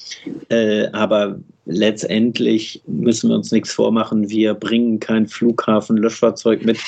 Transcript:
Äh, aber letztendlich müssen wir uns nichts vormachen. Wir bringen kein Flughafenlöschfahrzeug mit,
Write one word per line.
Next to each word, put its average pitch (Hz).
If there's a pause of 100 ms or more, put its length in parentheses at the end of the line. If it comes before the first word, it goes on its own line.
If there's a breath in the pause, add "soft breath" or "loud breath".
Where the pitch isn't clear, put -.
(500 loud breath)
Äh, 107
aber 104 (280)
letztendlich 110
müssen 117
wir 113
uns 107
nichts 110
vormachen. 110
Wir 107
bringen 110
kein 110
Flughafenlöschfahrzeug 113
mit, 113